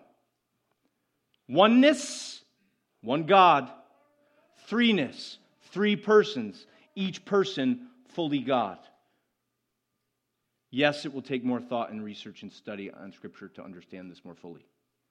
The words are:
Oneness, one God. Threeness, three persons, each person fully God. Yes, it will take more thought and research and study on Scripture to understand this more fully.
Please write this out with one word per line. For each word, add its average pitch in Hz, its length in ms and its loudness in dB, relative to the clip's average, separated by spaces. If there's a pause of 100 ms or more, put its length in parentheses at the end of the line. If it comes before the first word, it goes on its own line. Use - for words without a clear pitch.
(1500)
Oneness, 233 960 2 (580)
one 139 220 -4
God. 156 480 6 (960)
Threeness, 208 680 0 (340)
three 208 240 0
persons, 131 720 2 (300)
each 190 280 -6
person 143 640 -2 (220)
fully 147 300 -4
God. 117 400 -2 (1900)
Yes, 143 340 -2
it 139 80 -8
will 135 80 -8
take 127 220 -6
more 123 180 -2
thought 120 300 -6
and 107 120 -12
research 104 380 -16
and 101 100 -16
study 101 400 -14
on 92 220 -20
Scripture - 360 -20
to - 140 -20
understand 92 480 -18
this 82 140 -20
more 87 100 -18
fully. 85 300 -20 (460)